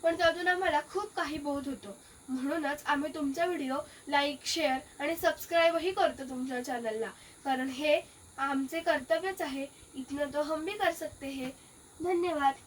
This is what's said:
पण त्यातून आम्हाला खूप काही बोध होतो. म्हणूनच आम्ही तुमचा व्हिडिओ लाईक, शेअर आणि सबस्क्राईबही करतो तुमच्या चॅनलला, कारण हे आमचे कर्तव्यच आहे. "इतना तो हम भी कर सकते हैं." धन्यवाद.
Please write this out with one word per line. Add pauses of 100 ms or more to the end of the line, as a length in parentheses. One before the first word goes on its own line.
पण
त्यातून
आम्हाला (100)
खूप
काही
बोध
होतो. (320)
म्हणूनच
आम्ही
तुमचा
व्हिडिओ (340)
लाईक,
शेअर (220)
आणि
सबस्क्राईबही
करतो
तुमच्या
चॅनलला, (340)
कारण
हे (380)
आमचे
कर्तव्यच
आहे. (280)
"इतना
तो
हम
भी
कर
सकते
हैं." (540)
धन्यवाद. (120)